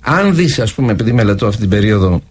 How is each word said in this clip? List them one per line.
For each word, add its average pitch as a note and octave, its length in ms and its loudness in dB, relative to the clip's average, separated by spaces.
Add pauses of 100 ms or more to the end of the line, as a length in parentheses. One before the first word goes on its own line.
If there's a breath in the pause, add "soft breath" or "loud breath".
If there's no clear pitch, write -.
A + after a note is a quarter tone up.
Αν F#3 340 0
δεις, E3 240 0
ας A#2 140 -2
πούμε, B2 200 0
επειδή A2+ 200 -2
μελετώ G#2+ 340 0
αυτή G#2 140 -2
την G#2 80 -2
περίοδο G2 640 2